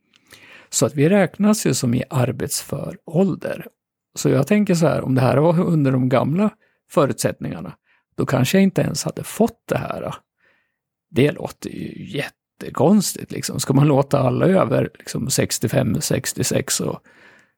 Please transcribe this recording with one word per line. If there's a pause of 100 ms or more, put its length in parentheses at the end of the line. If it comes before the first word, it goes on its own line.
(680)
Så
att
vi
räknas
ju
som
i
arbetsför
ålder. (480)
Så
jag
tänker
så
här,
om
det
här
var
under
de
gamla (400)
förutsättningarna, (440)
då
kanske
jag
inte
ens
hade
fått
det
här. (960)
Det
låter
ju
jättekonstigt,
liksom.
Ska
man
låta
alla
över, (100)
liksom,
sextiofem,
sextiosex
och (580)